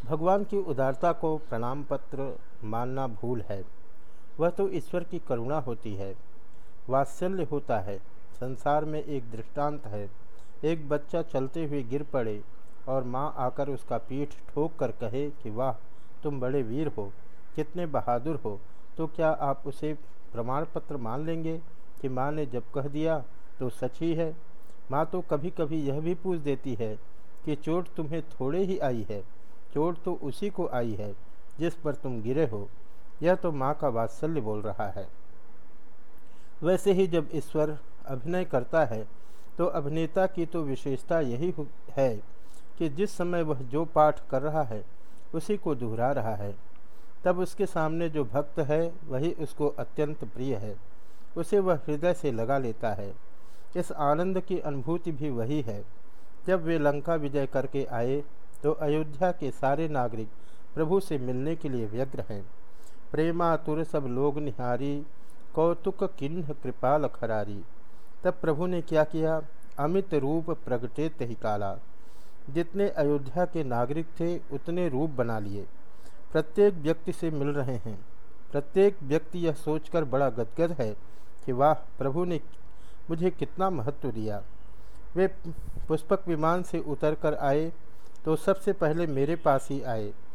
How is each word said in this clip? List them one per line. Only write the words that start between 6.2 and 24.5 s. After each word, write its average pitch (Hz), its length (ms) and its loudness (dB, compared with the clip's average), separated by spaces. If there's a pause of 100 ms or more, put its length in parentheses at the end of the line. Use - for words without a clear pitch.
वात्सल्य 170 560 2
होता 131 340 0
है। 101 200 -2 (420)
संसार 143 440 0
में 151 200 0
एक 135 260 -2
दृष्टांत 143 560 -2
है, 104 240 -2 (540)
एक 156 240 0
बच्चा 151 340 0
चलते 139 420 0
हुए 143 180 0
गिर 131 200 0
पड़े 113 400 0 (460)
और 131 160 2
माँ 127 340 0
आकर 135 300 0
उसका 123 300 0
पीठ 139 300 -2
ठोक - 500 0
कर 123 120 0
कहे 127 400 -2
कि 117 200 -2
"वाह, 123 220 0 (500)
तुम 143 180 0
बड़े 131 220 2
वीर 135 260 0
हो, 101 240 0 (440)
कितने 170 300 0
बहादुर 127 500 0
हो", 104 240 -2 (360)
तो 160 100 0
क्या 156 240 2
आप 139 360 0
उसे 151 280 0 (380)
प्रमाण 127 320 0 (100)
पत्र 147 220 -2
मान 127 300 -2
लेंगे 165 340 0 (400)
कि 135 80 0
माँ 131 240 0
ने 151 140 0
जब 120 160 -2 (120)
कह 139 80 0
दिया 151 420 0 (340)
तो 127 100 0
सच - 320 -2
ही 165 140 2
है? 160 360 0 (400)